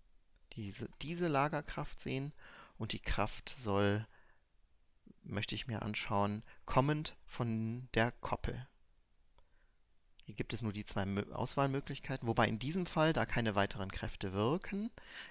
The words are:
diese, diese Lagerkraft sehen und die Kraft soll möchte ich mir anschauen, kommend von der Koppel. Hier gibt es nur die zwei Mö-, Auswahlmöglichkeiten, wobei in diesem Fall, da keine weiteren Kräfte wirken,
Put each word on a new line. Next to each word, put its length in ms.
diese, 360
diese 280
Lagerkraft 720
sehen 320
und 140
die 80
Kraft 500
soll 560
möchte 300
ich 120
mir 140
anschauen, 640
kommend 600
von 680
der 180
Koppel. 560
Hier 120
gibt 180
es 100
nur 100
die 120
zwei 200
Mö-, 280
Auswahlmöglichkeiten, 920
wobei 200
in 100
diesem 300
Fall, 260
da 140
keine 260
weiteren 380
Kräfte 420
wirken, 560